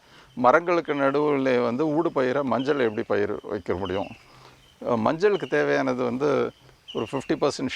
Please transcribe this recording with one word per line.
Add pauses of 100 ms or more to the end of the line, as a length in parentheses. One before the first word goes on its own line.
(380)
மரங்களுக்கு
நடுவுல
வந்து
ஊடு
பயிரா
மஞ்சள்
எப்படி
பயிர்
வைக்க
முடியும், (800)
ஆ,
மஞ்சளுக்கு
தேவையானது
வந்து (420)
ஒரு
ஃபிஃப்டி
பர்சன்ட்